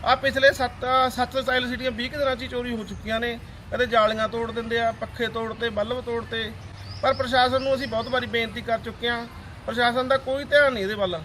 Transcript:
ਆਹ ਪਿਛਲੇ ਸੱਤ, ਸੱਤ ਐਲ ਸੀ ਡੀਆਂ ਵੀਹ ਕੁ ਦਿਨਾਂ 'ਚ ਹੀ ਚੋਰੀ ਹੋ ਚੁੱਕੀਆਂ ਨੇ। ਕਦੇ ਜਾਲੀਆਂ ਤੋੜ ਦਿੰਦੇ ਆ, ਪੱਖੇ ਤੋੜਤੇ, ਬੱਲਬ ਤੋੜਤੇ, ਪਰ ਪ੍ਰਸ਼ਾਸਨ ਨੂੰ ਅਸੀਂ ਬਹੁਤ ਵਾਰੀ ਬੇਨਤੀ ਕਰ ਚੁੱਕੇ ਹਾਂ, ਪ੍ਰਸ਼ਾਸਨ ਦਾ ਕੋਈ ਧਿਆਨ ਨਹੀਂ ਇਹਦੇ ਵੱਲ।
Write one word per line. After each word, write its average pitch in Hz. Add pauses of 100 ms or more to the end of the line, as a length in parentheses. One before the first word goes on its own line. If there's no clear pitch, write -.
ਆਹ 247
ਪਿਛਲੇ 269
ਸੱਤ, 254 (260)
ਸੱਤ 254
ਐਲ 254
ਸੀ 247
ਡੀਆਂ 254
ਵੀਹ 240
ਕੁ 294
ਦਿਨਾਂ 269
'ਚ 233
ਹੀ 262
ਚੋਰੀ 247
ਹੋ 220
ਚੁੱਕੀਆਂ 208
ਨੇ। 233 (320)
ਕਦੇ 233
ਜਾਲੀਆਂ 220
ਤੋੜ 233
ਦਿੰਦੇ 226
ਆ, 226
ਪੱਖੇ 226
ਤੋੜਤੇ, 226
ਬੱਲਬ 220
ਤੋੜਤੇ, 226 (500)
ਪਰ 262
ਪ੍ਰਸ਼ਾਸਨ 254
ਨੂੰ 269
ਅਸੀਂ 254
ਬਹੁਤ 220
ਵਾਰੀ 247
ਬੇਨਤੀ 226
ਕਰ 226
ਚੁੱਕੇ 233
ਹਾਂ, 240 (400)
ਪ੍ਰਸ਼ਾਸਨ 240
ਦਾ 262
ਕੋਈ 269
ਧਿਆਨ 277
ਨਹੀਂ 208
ਇਹਦੇ 208
ਵੱਲ। 185